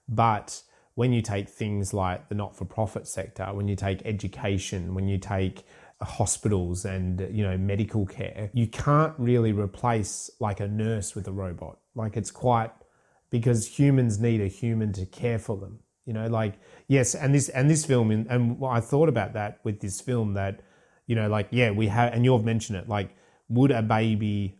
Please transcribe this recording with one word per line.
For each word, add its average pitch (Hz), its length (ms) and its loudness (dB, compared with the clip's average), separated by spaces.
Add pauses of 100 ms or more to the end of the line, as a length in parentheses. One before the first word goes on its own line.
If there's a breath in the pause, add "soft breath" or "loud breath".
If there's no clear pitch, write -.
But 113 560 0 (320 soft breath)
when 123 200 2
you 113 80 2
take 101 260 -4
things 104 460 -4
like 92 340 -2
the - 60 -6
not-for-profit 104 760 -6
sector, - 460 -8
when 101 140 -4
you 101 80 -2
take 98 280 -2
education, 98 880 -4
when 95 160 -2
you 98 80 0
take 95 480 -4 (380 loud breath)
hospitals 92 840 -2
and, 92 460 -4
you 104 120 -2
know, 95 140 0
medical 101 480 0
care, - 480 -8
you 117 140 2
can't 151 500 2
really 120 360 2
replace, 104 800 -2 (100)
like, 104 200 -2
a 101 80 -4
nurse 110 460 -4
with 101 140 -8
a 95 40 -8
robot. 92 460 -8 (160)
Like, 110 240 -6
it's 101 120 -4
quite, 117 420 0 (580 soft breath)
because 117 480 2
humans 127 420 4
need 117 220 2
a 98 60 0
human 110 440 -2
to 92 140 -6
care 117 320 -4
for 104 180 -6
them, 101 220 -12 (260)
you 123 80 -8
know, 110 140 -4
like, 110 320 -2 (300 loud breath)
yes. 135 260 4
And 139 200 2
this, 139 140 4
and 135 220 2
this 156 160 2
film, 120 240 4
and, 110 160 0
and 123 360 0
I 123 180 0
thought 143 280 2
about 110 240 0
that 107 320 -6
with 107 160 -4
this 98 220 -8
film, 113 320 -2
that, 98 260 -4 (460 soft breath)
you 117 100 0
know, 107 140 2
like, 104 220 0
yeah, 120 180 4
we 107 160 2
have, 117 260 2
and 117 140 2
you've 123 180 6
mentioned 113 320 -2
it, 87 100 -8
like, 104 300 -4 (320 soft breath)
would 127 220 6
a 117 120 2
baby 107 760 0